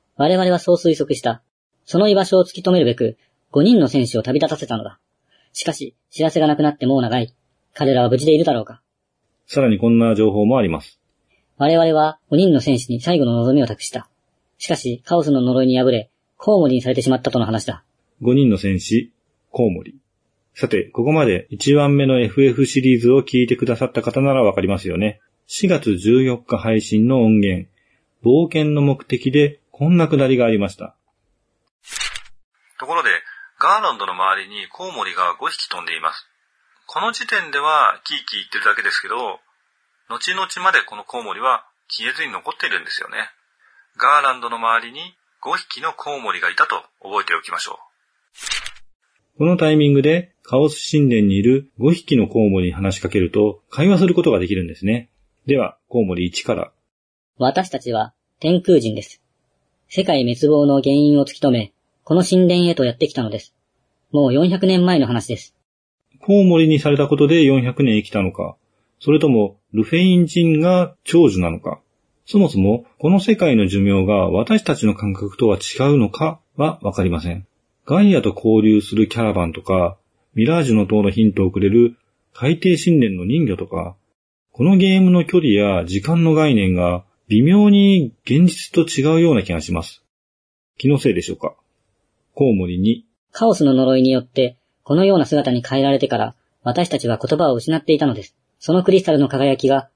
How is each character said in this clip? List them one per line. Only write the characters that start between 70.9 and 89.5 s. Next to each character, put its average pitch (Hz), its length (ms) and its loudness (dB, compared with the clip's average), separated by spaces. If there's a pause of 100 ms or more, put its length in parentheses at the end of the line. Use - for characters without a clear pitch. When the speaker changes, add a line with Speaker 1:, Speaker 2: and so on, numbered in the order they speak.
Speaker 2:
長 160 260 4
寿 92 100 -2
な 85 120 -2
の 80 80 -8
か、 - 200 -10 (460)
そ - 140 0
も 180 100 4
そ 98 100 -2
も 104 260 0 (120)
こ 156 140 0
の 196 80 4
世 208 160 0
界 160 200 2
の 104 120 2
寿 98 140 0
命 98 240 2
が 95 240 0
私 117 340 0
た 151 120 -2
ち - 120 -2
の 101 80 -2
感 101 180 -6
覚 98 240 -10
と 120 100 0
は 98 100 2
違 135 360 -2
う 143 40 4
の 110 120 0
か 156 300 -6 (160)
は 151 260 -4
わ 104 100 -4
か 98 120 -4
り 90 80 0
ま 82 100 -4
せ 85 120 -6
ん。 95 120 -12 (400)
ガ 165 160 2
イ 202 140 6
ア 120 80 2
と 101 120 -2
交 110 280 2
流 107 180 4
す - 140 -10
る 107 120 2
キ - 120 -8
ャ 117 40 0
ラ 104 100 0
バ 92 120 0
ン 82 80 -6
と 92 80 -14
か、 90 360 -2 (360)
ミ 110 120 0
ラ 165 160 2
ー - 20 -2
ジ 131 80 0
ュ 110 40 4
の 104 120 2
塔 104 160 2
の 98 80 2
ヒ 113 120 0
ン 107 100 2
ト 95 120 0
を 92 60 0
く 98 80 -4
れ 98 100 2
る 120 260 4 (380)
海 151 220 -2
底 170 280 0
神 165 160 4
殿 104 160 0
の 90 100 -8
人 143 200 0
魚 95 120 -4
と 90 100 -10
か、 87 280 -8 (600)
こ 120 60 0
の 190 140 4
ゲ 190 200 4
ー 190 40 4
ム 185 100 6
の 175 140 4
距 180 140 2
離 151 100 2
や 101 360 2
時 95 160 -4
間 165 220 0
の 160 100 2
概 151 220 2
念 92 200 2
が 90 280 -2 (240)
微 110 140 2
妙 202 280 4
に 196 440 4 (100)
現 156 220 4
実 - 260 -2
と 165 160 0
違 - 160 -4 (100)
う 160 60 2
よ 170 120 4
う 135 40 2
な 98 80 0
気 98 80 -8